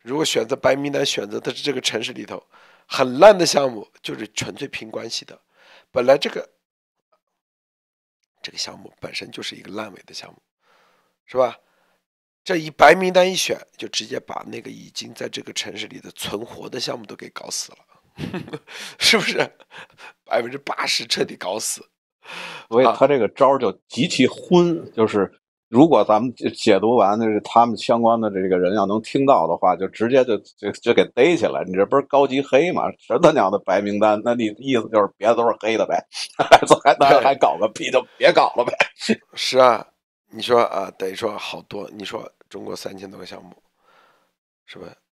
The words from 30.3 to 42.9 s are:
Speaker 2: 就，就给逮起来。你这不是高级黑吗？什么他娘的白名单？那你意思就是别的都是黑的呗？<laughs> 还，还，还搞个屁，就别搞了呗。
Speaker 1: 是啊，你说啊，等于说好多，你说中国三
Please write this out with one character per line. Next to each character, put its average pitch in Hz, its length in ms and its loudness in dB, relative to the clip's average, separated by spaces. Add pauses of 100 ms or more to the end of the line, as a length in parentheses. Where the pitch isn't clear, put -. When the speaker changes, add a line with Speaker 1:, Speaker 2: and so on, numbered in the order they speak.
Speaker 2:
就， - 320 -10
就 - 240 -2
给 90 180 4
逮 156 240 4
起 104 80 0
来。 73 220 -4
你 90 60 -10
这 98 120 2
不 127 100 -2
是 139 120 2
高 139 180 4
级 135 160 -4
黑 151 300 2
吗？ 90 260 -4
什 - 160 -6
么 131 80 0
他 160 120 8
娘 101 180 2
的 101 80 -2
白 98 220 0
名 104 180 -4
单？ 107 260 4
那 120 80 0
你 120 120 -2 (120)
意 135 200 -4
思 110 120 -4
就 110 100 2
是 98 160 2
别 101 120 -2
的 101 80 4
都 117 120 0
是 107 120 0
黑 110 180 -2
的 95 80 0
呗？ 85 180 -2 (340)
<laughs> - 460 4
还， 151 120 4
还， 139 260 6
还 135 140 2
搞 110 240 2
个 104 100 0
屁， 131 220 -8
就 123 120 2 (140)
别 156 160 4
搞 156 220 4
了 120 100 0
呗。 123 100 -6 (600)
Speaker 1:
是 - 240 0
啊， 123 260 6 (420)
你 110 140 -16
说 117 200 2
啊， 95 300 -4
等 95 180 -8
于 95 40 -10
说 104 240 -6
好 - 260 -12
多， 101 280 -14
你 101 120 -16
说 - 260 -12 (200)
中 101 160 -16
国 101 100 -10
三 98 220 -14